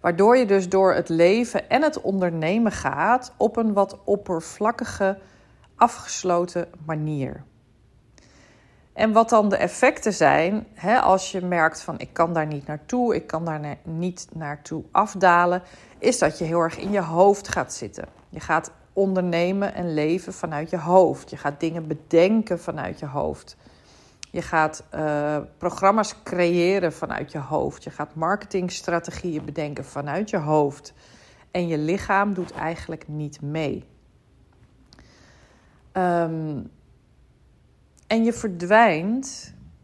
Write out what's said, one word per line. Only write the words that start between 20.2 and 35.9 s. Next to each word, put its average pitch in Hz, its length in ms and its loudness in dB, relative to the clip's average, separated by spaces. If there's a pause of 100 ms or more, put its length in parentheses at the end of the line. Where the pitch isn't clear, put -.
vanuit 160 360 -8
je 185 80 -4
hoofd. 160 520 4
Je - 80 -14
gaat 147 220 -6
dingen 160 280 -4
bedenken 175 720 2
vanuit 156 400 -8
je 156 60 -10
hoofd. 143 520 -6 (720)
Je 175 100 -6
gaat, 156 480 -2
eh, 151 480 -2 (200)
programma's 196 680 0
creëren 175 680 2
vanuit - 380 -8
je 156 80 -8
hoofd. 143 440 -4
Je - 60 -12
gaat - 260 -10
marketingstrategieën 175 1300 -4
bedenken 147 400 -8
vanuit 151 440 -6
je 208 80 -4
hoofd. 147 560 0 (580)
En 180 160 -2
je 160 100 -2
lichaam 196 560 0
doet 180 180 -6
eigenlijk 160 560 -10
niet 151 340 -10
mee. 151 460 -6 (2000)